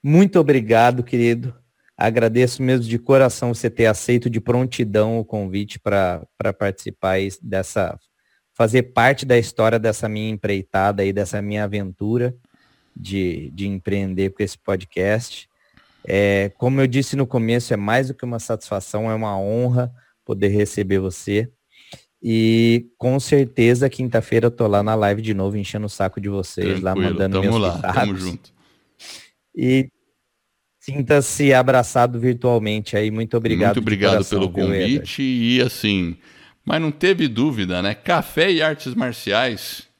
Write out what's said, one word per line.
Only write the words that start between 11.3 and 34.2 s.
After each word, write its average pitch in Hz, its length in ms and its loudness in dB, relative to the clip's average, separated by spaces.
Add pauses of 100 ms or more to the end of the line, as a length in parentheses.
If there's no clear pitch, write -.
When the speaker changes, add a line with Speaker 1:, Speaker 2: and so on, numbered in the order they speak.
Speaker 1:
minha 104 220 -4
aventura 104 720 -4 (580)
de, 90 580 -6
de 95 140 -10
empreender 98 680 -4
com - 120 -4
esse - 140 -6
podcast. 101 920 -4 (600)
É, 101 500 2
como 135 240 0
eu 135 60 4
disse 131 280 -2
no 139 100 0
começo, 117 480 -2
é 104 40 -2
mais 117 320 0
do 127 40 -8
que - 120 -12
uma 120 140 -6
satisfação, 107 720 -6
é 110 60 -2
uma 104 240 -4
honra 123 520 0 (320)
poder 98 260 0
receber 98 500 0
você. 101 500 -2 (720)
E 113 680 2 (100)
com 127 220 0
certeza, 127 680 2
quinta-feira 117 580 0
eu 117 40 4
tô 117 160 0
lá 101 160 2
na 107 120 0
live 104 260 0
de 110 120 -4
novo, 98 240 -2
enchendo 104 280 -6
o 101 40 -8
saco 98 300 -4
de 101 80 -6
vocês, 95 540 -4
lá 95 120 -2
Speaker 2:
Tranquilo, 92 200 0
Speaker 1:
mandando 95 280 0
Speaker 2:
tamo 104 100 2
Speaker 1:
meus 113 100 2
Speaker 2:
lá, 87 180 -2
tamo 90 140 -4
Speaker 1:
pitacos. 101 280 0
Speaker 2:
junto. 90 320 -10 (1000)
Speaker 1:
E 131 340 0 (920)
sinta-se 139 720 2
abraçado 123 680 4
virtualmente 117 760 0
aí. 107 140 0
Muito 110 260 -4
obrigado 104 400 2
Speaker 2:
Muito - 0 -
Speaker 1:
de 120 40 0
Speaker 2:
obrigado 101 340 2
Speaker 1:
coração, 98 260 0